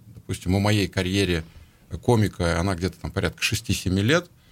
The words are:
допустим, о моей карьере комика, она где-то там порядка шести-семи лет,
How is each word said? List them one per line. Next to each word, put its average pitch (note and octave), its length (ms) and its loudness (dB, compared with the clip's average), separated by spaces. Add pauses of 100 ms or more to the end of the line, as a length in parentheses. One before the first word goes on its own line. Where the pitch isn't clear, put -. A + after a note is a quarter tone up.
(160)
допустим, - 400 -4
о G2+ 40 4
моей G2+ 280 2
карьере F2+ 560 0 (580)
комика, F#2 580 2
она F#2+ 160 0
где-то F2 260 -4
там - 100 -8
порядка F2 320 -4
шести-семи F#2+ 580 -2
лет, D#3+ 280 0 (220)